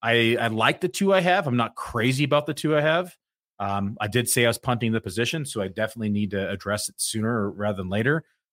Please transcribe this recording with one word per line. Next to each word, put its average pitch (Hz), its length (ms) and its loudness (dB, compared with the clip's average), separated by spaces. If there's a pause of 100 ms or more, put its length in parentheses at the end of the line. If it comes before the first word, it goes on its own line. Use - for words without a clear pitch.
I, 117 360 4
I, 113 60 0
I - 40 2
like 113 340 2
the 180 60 0
two 196 260 2
I 190 60 4
have. 180 260 2
I'm 123 100 0
not 117 180 0
crazy 131 500 0
about 147 200 2
the 151 80 -4
two 151 240 0
I 147 60 4
have. 170 340 0 (420)
Um, 101 400 -2
I 107 100 -2
did 120 200 2
say 120 160 4
I 117 40 6
was 113 100 0
punting 117 340 0
the 113 80 0
position, 120 460 -4
so 107 160 -4
I 95 60 -2
definitely 107 420 -4
need 104 220 0
to 92 180 -2
address 101 400 -4
it - 100 -12
sooner 110 500 -2
rather 104 280 -4
than 92 100 -6
later. 120 360 0 (280)